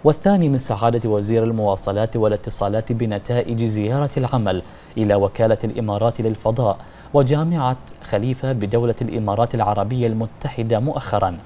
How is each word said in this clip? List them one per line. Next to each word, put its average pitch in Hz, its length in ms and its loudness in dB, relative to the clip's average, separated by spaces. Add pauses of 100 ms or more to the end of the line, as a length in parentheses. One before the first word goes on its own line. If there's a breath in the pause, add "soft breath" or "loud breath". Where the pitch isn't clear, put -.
والثاني 175 440 4
من 135 100 2
سعادة 117 520 0
وزير 107 340 2
المواصلات 107 720 0
والاتصالات 107 760 0
بنتائج 117 720 -2
زيارة 113 520 0
العمل 110 460 0 (340 loud breath)
إلى 107 180 2
وكالة 104 500 2
الإمارات 110 560 -2
للفضاء 110 580 0 (360 loud breath)
وجامعة 143 640 2 (260)
خليفة 127 500 -2
بدولة 117 500 0
الإمارات 113 520 0
العربية 107 520 0
المتحدة 113 760 -2
مؤخرا. 101 640 -2